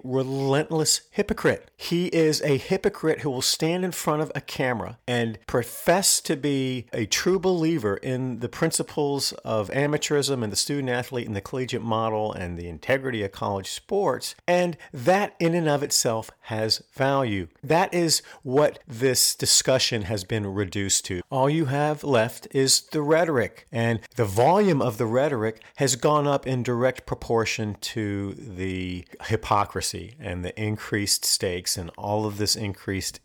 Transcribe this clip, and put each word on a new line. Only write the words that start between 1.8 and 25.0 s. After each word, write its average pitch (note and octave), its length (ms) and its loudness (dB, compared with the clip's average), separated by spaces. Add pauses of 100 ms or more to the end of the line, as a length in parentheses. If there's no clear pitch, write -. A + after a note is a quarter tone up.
is D#3 360 4
a C#3+ 140 4
hypocrite F#3 640 0
who D3 100 -2
will C3 120 -2
stand F3 420 0
in F3+ 80 -2
front D#3 300 0
of D3 120 -2
a C#3+ 60 -6
camera A#2 680 -4
and A#2 320 -2 (100)
profess E3+ 720 2
to D#3+ 140 -2
be C3 560 -2
a A2 140 -2
true F3+ 340 2
believer D#3+ 560 2
in B2+ 420 -4
the A#2+ 100 -4
principles C#3+ 840 0 (120)
of A2 260 0
amateurism C#3 760 0
and G#2 80 -4
the G2+ 40 -4
student C#3+ 320 -2
athlete B2 380 -2
and A2 80 -6
the A#2+ 60 -2
collegiate B2 420 -4
model A2 500 0
and F2 240 -6
the F2 120 -8
integrity B2 540 -2
of G2 100 -4
college G2+ 380 -4
sports. - 640 -4 (120)
And F3 300 2 (160)
that F#3 480 2
in E3 140 2
and E3 140 2
of C#3+ 140 2
itself A2+ 480 0 (120)
has A2 400 -2 (100)
value. C3 560 0 (140)
That E3+ 320 2
is E3+ 280 2 (200)
what C#3 440 4
this B2 480 2
discussion - 680 2
has G2 220 -4
been G#2+ 220 -2
reduced G2 600 -2
to. F2+ 240 -4
All C3+ 180 2
you D#3 180 2
have D3 380 0
left A#2 460 2
is C3+ 320 2
the D#3 200 -4
rhetoric, D3+ 720 2
and A#2 280 0 (160)
the A#2 100 2
volume D3 560 4
of A2 160 -2
the A#2+ 80 0